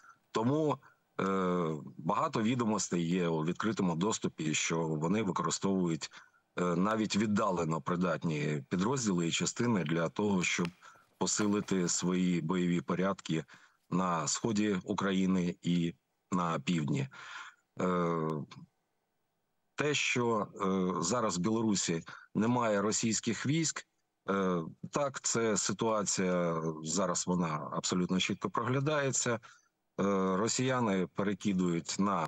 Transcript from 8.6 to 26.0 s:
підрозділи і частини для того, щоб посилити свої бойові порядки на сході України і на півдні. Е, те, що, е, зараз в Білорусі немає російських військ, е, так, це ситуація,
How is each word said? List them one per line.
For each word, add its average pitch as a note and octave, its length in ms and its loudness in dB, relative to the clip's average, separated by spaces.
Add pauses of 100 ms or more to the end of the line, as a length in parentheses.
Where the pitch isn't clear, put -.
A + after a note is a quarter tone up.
підрозділи G2 580 0
і D#2+ 40 0
частини G#2 520 0
для E2 260 0
того, G2+ 340 0
щоб F2 240 0 (560)
посилити F#2+ 680 2
свої F2+ 520 2
бойові F2 400 2
порядки F2 640 -2 (440)
на F2 380 0
сході G#2 560 0
України F#2+ 760 0
і E2+ 320 0 (380)
на E2+ 280 0
півдні. C#2+ 480 -2 (760)
Е, E2+ 460 0 (1500)
те, C#3+ 180 0
що, A#2 640 0
е, F#2 480 0
зараз G#2 340 0
в F2 40 -2
Білорусі G#2 600 0 (320)
немає A2 460 2
російських G#2+ 640 -2
військ, D#3 420 0 (420)
е, F#2 320 2 (300)
так, C#3 300 -2
це A2+ 360 2
ситуація, F#2 1080 0 (200)